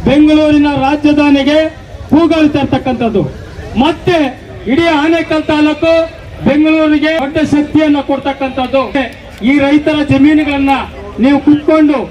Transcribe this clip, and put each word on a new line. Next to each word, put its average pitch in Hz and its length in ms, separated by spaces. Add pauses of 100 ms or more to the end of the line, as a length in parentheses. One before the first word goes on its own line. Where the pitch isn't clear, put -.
ಬೆಂಗಳೂರಿನ 302 600 (160)
ರಾಜಧಾನಿಗೆ 294 720 (540)
ಕೂಗಾಳ್ತಾ 311 520
ಇರ್ತಕ್ಕಂಥದ್ದು, 233 600 (600)
ಮತ್ತೆ 339 340 (560)
ಇಡೀ 339 140 (160)
ಆನೇಕಲ್ 320 400 (100)
ತಾಲೂಕು 302 400 (540)
ಬೆಂಗಳೂರಿಗೆ 311 680 (100)
ದೊಡ್ಡ 294 140 (180)
ಶಕ್ತಿಯನ್ನ 294 460 (100)
ಕೊಡ್ತಕ್ಕಂಥದ್ದು. 269 720 (680)
ಈ 285 40 (120)
ರೈತರ 302 320 (160)
ಜಮೀನುಗಳನ್ನ 277 600 (500)
ನೀವು 277 220
ಕುತ್ಕೊಂಡು 294 520 (120)